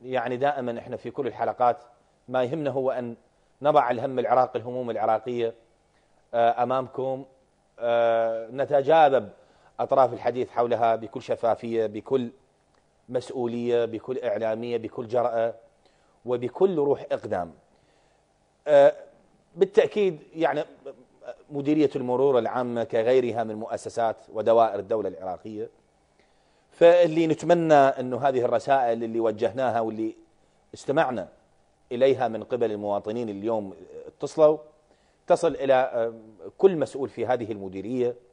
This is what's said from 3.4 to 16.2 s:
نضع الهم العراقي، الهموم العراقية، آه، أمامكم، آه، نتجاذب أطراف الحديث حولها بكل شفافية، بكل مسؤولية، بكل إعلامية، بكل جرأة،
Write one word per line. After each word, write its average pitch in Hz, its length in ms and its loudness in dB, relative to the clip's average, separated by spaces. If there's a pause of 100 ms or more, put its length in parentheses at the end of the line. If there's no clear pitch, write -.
نضع 135 300 4
الهم 127 280 -2
العراقي، 127 400 2
الهموم 123 300 -8
العراقية، 113 640 -2 (800)
آه، 117 300 2
أمامكم، 131 640 -4 (540)
آه، 113 720 0
نتجاذب 135 800 4 (500)
أطراف 123 340 2
الحديث 120 380 -4
حولها 117 440 0
بكل 110 260 -10
شفافية، 113 640 -2
بكل 117 460 -4 (760)
مسؤولية، 120 760 -2
بكل 113 340 -8
إعلامية، 113 580 -4
بكل 113 300 -8
جرأة، 117 460 0 (720)